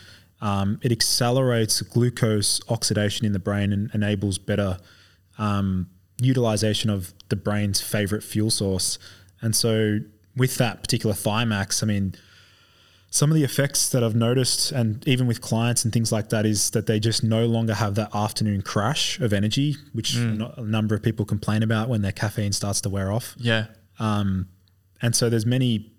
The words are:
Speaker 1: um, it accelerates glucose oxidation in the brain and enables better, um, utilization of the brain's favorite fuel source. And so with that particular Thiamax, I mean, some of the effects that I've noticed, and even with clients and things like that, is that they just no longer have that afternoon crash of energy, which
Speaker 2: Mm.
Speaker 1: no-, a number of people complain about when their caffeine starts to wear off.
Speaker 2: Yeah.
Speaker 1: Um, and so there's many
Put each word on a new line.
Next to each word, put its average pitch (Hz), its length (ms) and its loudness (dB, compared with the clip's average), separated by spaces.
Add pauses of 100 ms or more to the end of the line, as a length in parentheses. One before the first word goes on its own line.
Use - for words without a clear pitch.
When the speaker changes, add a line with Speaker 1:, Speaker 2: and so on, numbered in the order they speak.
(420)
Speaker 1:
um, 101 400 -2
it 127 120 0
accelerates 120 880 2
glucose 113 880 0
oxidation 104 560 0
in 104 80 0
the 98 60 -2
brain 101 340 0
and 101 200 -2
enables 104 440 0
better, 98 400 -2 (600)
um, 101 500 0 (340)
utilization 113 680 2
of 98 240 -4 (140)
the - 80 0
brain's 104 460 -2
favorite 104 420 -2
fuel 107 260 0
source. 98 480 -2 (440)
And 113 120 0
so 110 460 2 (380)
with 127 180 2
that 117 260 -2
particular 113 320 0
Thiamax, 107 680 0
I 107 40 0
mean, 101 280 0 (960)
some 147 200 2
of 160 40 4
the 156 80 4
effects - 460 0
that 127 120 2
I've 113 140 2
noticed, 120 560 2
and 113 340 -2
even 127 220 4
with 113 140 0
clients 117 420 0
and 110 100 0
things 113 160 2
like 107 200 0
that, 110 160 2
is 107 240 2
that 107 160 -2
they 107 160 2
just 110 200 0
no 113 240 2
longer 113 280 0
have 101 220 0
that 104 200 -2
afternoon 104 460 0
crash - 580 -2
of 107 140 2
energy, 107 420 0 (160)
which 113 240 -4
Speaker 2:
Mm. 117 220 0
Speaker 1:
no-, 110 180 -6
a 127 60 -12
number 107 340 0
of 101 80 -4
people 107 220 0
complain 107 380 0
about 110 260 0
when 110 120 0
their 95 120 0
caffeine 104 400 -2
starts 101 280 -2
to 101 80 -4
wear 95 220 -2
off. 113 260 -4
Speaker 2:
Yeah. 113 280 0 (340)
Speaker 1:
Um, 104 480 0 (540)
and 117 160 2
so 120 120 2
there's 113 160 0
many 123 540 0